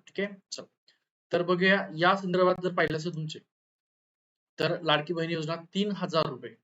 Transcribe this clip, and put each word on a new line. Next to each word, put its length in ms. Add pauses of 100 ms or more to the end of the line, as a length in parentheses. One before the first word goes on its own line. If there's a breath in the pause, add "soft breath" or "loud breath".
ठीक 180
आहे, 100 (180)
चला. 140 (680 soft breath)
तर 100
बघूया, 460 (100)
या 180
संदर्भात 460
जर 120
पाहिलं 220
असेल 180
तुमचे, 240 (1200)
तर 240
लाडकी 320
बहीण 160
योजना 260
तीन 400
हजार 300
रुपये. 240 (120)